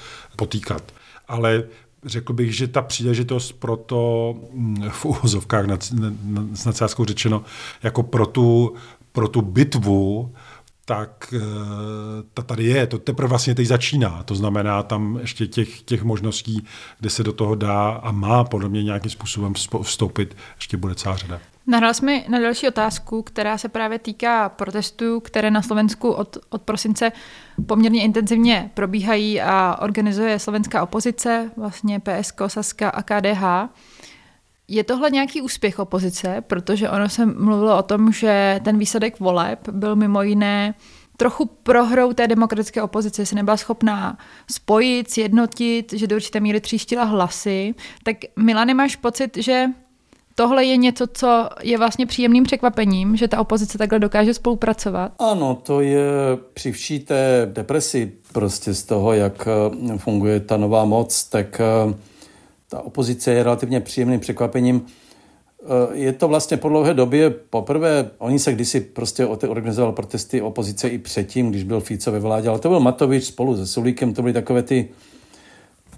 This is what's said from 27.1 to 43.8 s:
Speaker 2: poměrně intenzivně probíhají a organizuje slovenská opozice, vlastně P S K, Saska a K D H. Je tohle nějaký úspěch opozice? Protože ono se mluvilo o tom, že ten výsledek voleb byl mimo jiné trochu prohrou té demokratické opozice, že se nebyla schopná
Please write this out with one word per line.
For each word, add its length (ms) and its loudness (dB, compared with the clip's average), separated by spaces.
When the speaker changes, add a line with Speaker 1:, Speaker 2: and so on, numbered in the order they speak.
Speaker 2:
poměrně 360 4
intenzivně 720 2
probíhají 640 0
a 420 2
organizuje 560 0
slovenská 440 -2
opozice, 760 -2
vlastně 440 -4
P 180 -4
S 120 -6
K, 180 -4
Saska 420 -4
a 120 -4
K 180 -2
D 140 2
H. 340 0
Je 160 0
tohle 260 0
nějaký 320 0
úspěch 360 -4
opozice? 680 -2
Protože 440 -2
ono 180 0
se 180 2
mluvilo 520 4
o 40 2
tom, 300 4
že 520 2
ten 140 2
výsledek 420 -2
voleb 480 0
byl 280 -2
mimo 260 2
jiné 520 2
trochu 340 0
prohrou 500 4
té 160 2
demokratické 540 0
opozice, 400 -2
že 40 -4
se 80 -6
nebyla 220 2
schopná 640 -2